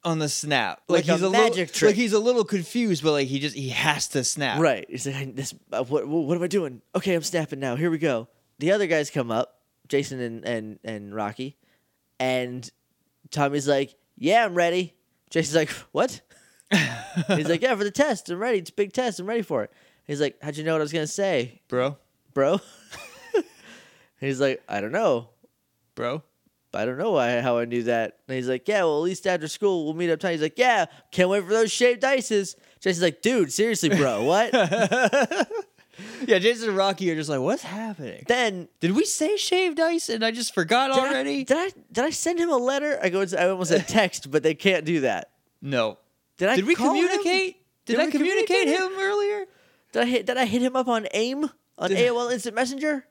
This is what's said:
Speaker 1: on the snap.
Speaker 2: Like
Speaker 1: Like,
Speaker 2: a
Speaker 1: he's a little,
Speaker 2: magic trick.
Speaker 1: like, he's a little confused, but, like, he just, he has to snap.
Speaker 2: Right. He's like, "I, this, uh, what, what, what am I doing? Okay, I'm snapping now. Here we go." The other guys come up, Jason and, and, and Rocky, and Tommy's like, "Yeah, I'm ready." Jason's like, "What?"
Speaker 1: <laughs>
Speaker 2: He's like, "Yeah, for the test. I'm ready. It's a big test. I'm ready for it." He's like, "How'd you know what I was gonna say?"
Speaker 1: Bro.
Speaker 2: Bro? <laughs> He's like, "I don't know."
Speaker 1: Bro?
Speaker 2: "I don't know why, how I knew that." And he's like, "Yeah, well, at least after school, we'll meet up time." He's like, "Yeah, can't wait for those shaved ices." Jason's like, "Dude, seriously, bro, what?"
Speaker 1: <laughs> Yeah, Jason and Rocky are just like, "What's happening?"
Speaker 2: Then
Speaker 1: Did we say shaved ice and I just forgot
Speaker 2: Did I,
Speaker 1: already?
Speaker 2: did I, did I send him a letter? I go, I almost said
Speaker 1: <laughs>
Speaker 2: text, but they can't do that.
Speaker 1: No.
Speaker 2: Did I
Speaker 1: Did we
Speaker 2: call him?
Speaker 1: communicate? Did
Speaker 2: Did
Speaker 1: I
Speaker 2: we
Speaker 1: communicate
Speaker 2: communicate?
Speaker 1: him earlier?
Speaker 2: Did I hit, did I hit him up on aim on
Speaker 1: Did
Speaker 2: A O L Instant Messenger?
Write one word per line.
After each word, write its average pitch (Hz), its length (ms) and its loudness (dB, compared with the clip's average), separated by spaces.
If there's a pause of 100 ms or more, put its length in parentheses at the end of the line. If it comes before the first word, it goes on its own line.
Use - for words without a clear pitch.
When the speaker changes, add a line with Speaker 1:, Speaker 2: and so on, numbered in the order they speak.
Speaker 1:
on 165 140 0
the 151 100 -2
snap. 131 580 -2
Speaker 2:
Like 175 180 4
Speaker 1:
Like, 151 40 -4
Speaker 2:
a - 60 6
Speaker 1:
he's 165 60 0
a 190 60 0
little, 196 220 4
Speaker 2:
magic 175 240 -4
trick. - 160 6
Speaker 1:
like, 202 80 2
he's 226 160 0
a 214 60 4
little 233 260 2
confused, 190 580 -2
but, 156 80 4
like, 143 160 2
he 135 120 -2
just, 143 180 -6
he 139 140 -6
has 139 380 0
to 135 140 -2
snap. 135 380 -2
Speaker 2:
Right. 135 280 2
He's 120 160 -8
like, 139 120 -6
"I, 139 80 -6 (100)
this, 135 180 -8 (200)
uh, 123 100 -2
what, 127 240 -2
what, 156 200 -2
what 170 100 0
am 165 60 -2
I 180 40 -2
doing? 139 340 -2 (140)
Okay, 190 180 -2
I'm 165 100 0
snapping 151 360 -4
now. 131 160 -4
Here 165 160 0
we 160 60 -2
go." 135 320 -2 (300)
The 156 120 0
other 202 160 2
guys 156 220 0
come 120 220 -2
up, 117 240 -2 (340)
Jason 135 320 -2
and, 117 240 -8
and, 110 380 -6
and 104 320 -10
Rocky, 110 400 -6 (640)
and 127 500 -2 (640)
Tommy's 143 360 0
like, 139 280 2 (220)
"Yeah, 208 260 4
I'm 196 120 -2
ready." 175 400 0 (340)
Jason's 156 260 0
like, 160 140 2 (240)
"What?" 220 260 -2 (280)
Speaker 1:
<laughs> - 240 -10
Speaker 2:
He's 156 760 0
like, 165 140 2
"Yeah, 254 140 2
for 202 100 -2
the 202 60 -2
test. 269 380 0
I'm 175 100 -6
ready. 226 180 0
It's 175 120 -6
a - 40 -20
big 202 180 -2
test. 247 280 -4
I'm 180 80 -8
ready 226 160 -2
for 135 200 -2
it." - 80 -10 (340)
He's 147 140 -8
like, 143 220 0
"How'd 147 160 -8
you 156 80 -8
know 160 80 0
what 156 80 0
I - 20 0
was 147 80 -6
gonna 156 160 -2
say?" 151 640 -2
Speaker 1:
Bro. 127 280 -2 (360)
Speaker 2:
Bro? 147 260 2 (800)
<laughs> - 800 -16
He's 135 220 -4
like, 135 260 0
"I 101 140 -4
don't 107 100 -6
know." 143 380 0 (680)
Speaker 1:
Bro? 131 280 -6 (500)
Speaker 2:
"I 98 120 -2
don't 127 120 -4
know 208 140 -2
why, 123 300 2
how 120 180 2
I 117 60 0
knew 120 180 -2
that." 113 340 -2 (100)
And 131 80 -6
he's 127 140 -4
like, 127 180 -2
"Yeah, 208 160 2
well, 156 140 2
at 156 60 0
least 180 240 -4
after 175 200 -2
school, 180 380 0
we'll 156 80 -4
meet 170 180 -2
up 156 80 0
time." 185 120 -2
He's 165 100 -2
like, 151 160 -4
"Yeah, 233 280 4 (260)
can't 185 180 4
wait 196 140 2
for 175 80 -4
those 220 200 4
shaved 247 320 2
ices." 233 520 0 (260)
Jason's 175 220 0
like, 165 180 2
"Dude, 226 320 2
seriously, 208 360 2
bro, 131 340 2
what?" 196 300 4
Speaker 1:
<laughs> 240 920 2 (800)
Yeah, 208 100 4
Jason 226 320 0
and 190 80 -2
Rocky 196 340 0
are 160 40 -2
just 156 140 -6
like, 139 100 -2
"What's 180 240 -2
happening?" 190 640 -10
Speaker 2:
Then 226 400 0 (140)
Speaker 1:
Did 170 100 2
we 262 120 2
say 403 320 -2
shaved 359 440 0
ice 330 300 0
and 226 140 -2
I 226 60 2
just 226 240 -6
forgot 240 400 2
Speaker 2:
Did 262 100 4
I, 269 40 0
Speaker 1:
already? 277 360 -2
Speaker 2:
did 262 140 2
I, 359 120 -2 (220)
did 233 120 0
I 302 80 2
send 339 280 -2
him 339 120 0
a 277 60 2
letter? 277 440 0
I 185 80 2
go, 196 160 0 (120)
I 175 120 4
almost 185 220 -2
said 180 160 2
Speaker 1:
<laughs> - 0 -
Speaker 2:
text, 190 420 0
but 147 140 0
they 156 100 4
can't 170 320 0
do 165 160 0
that. 107 300 -2 (280)
Speaker 1:
No. 120 380 -2 (400)
Speaker 2:
Did 185 120 2
I 247 60 4
Speaker 1:
Did 220 120 2
we 339 80 4
Speaker 2:
call 285 180 2
him? 349 140 2
Speaker 1:
communicate? 381 480 0 (320)
Did 233 60 -2
Speaker 2:
Did 233 80 2
Speaker 1:
I 320 40 4
Speaker 2:
we 302 60 -2
Speaker 1:
communicate 381 540 2
Speaker 2:
communicate? 370 260 0
Speaker 1:
him 381 80 -10
earlier? 403 460 -2 (460)
Speaker 2:
Did 226 120 0
I - 20 2
hit, 240 220 0
did 247 100 0
I 254 80 2
hit 226 160 0
him 254 140 0
up 254 120 0
on 226 280 0
aim 254 340 -2 (300)
on 180 100 -2
Speaker 1:
Did 190 80 2
Speaker 2:
A 240 120 4
O 240 100 0
L 240 100 -2
Instant 240 260 -4
Messenger? 269 560 -2